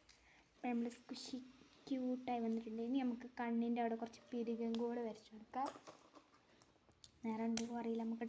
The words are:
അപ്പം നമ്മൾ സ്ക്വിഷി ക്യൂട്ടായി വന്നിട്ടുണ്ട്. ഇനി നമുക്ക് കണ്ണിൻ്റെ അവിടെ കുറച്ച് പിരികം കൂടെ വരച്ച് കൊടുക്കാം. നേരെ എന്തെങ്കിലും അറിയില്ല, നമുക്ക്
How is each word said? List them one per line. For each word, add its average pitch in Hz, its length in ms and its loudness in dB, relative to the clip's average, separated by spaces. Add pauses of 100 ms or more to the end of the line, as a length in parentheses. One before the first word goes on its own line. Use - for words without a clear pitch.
(520)
അപ്പം - 200 -4
നമ്മൾ 233 160 2 (100)
സ്ക്വിഷി - 400 -8 (500)
ക്യൂട്ടായി 254 560 0
വന്നിട്ടുണ്ട്. 226 420 0
ഇനി 254 160 4
നമുക്ക് 247 260 0 (120)
കണ്ണിൻ്റെ 233 440 4
അവിടെ 226 180 4
കുറച്ച് - 280 -6
പിരികം 233 420 0 (100)
കൂടെ 240 260 0
വരച്ച് - 260 -10
കൊടുക്കാം. 247 340 -2 (1600)
നേരെ 220 240 0
എന്തെങ്കിലും 233 340 0
അറിയില്ല, 226 240 0
നമുക്ക് 226 240 -2